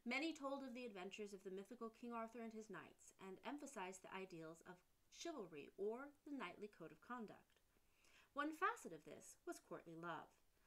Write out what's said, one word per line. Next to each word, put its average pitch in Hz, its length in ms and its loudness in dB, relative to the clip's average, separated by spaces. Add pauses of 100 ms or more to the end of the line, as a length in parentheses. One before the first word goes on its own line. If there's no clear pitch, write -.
Many 277 320 4
told 269 320 2
of 233 80 -4
the 247 80 -2
adventures 196 480 -2
of 202 160 -6
the 190 80 -2
mythical 226 400 -4
King 240 160 -4
Arthur 233 320 0
and 226 80 -2
his 214 240 -4
knights, - 480 -8
and 190 240 -6
emphasized 220 560 -2
the - 80 -8
ideals 170 560 -4
of 180 160 -8 (320)
chivalry 175 640 -2
or 233 320 4 (160)
the 294 80 0
knightly 208 400 0
code 156 160 -6
of - 160 -14
conduct. 214 480 -4 (800)
One 285 160 8
facet 392 400 6
of 156 160 -6
this - 400 -10
was 339 160 0
courtly 165 320 -6
love, 165 320 0 (400)